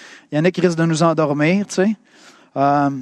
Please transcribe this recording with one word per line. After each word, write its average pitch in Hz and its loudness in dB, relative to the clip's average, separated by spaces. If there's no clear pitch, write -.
Il 147 -4
y - 0
en 160 2
a 185 2
qui 180 -4
risquent 170 2
de 165 0
nous 165 0
endormir, 160 0
tu - -14
sais. 202 0
Euh, 143 2